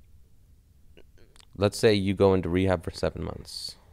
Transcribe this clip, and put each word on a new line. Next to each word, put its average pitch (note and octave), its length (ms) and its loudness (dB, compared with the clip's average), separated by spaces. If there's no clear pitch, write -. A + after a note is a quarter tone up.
Let's G2+ 220 0
say A2+ 160 4
you G2 200 0
go G2 200 4
into F2 140 -2
rehab F2+ 340 0
for - 80 -10
seven - 340 -6
months. - 520 -14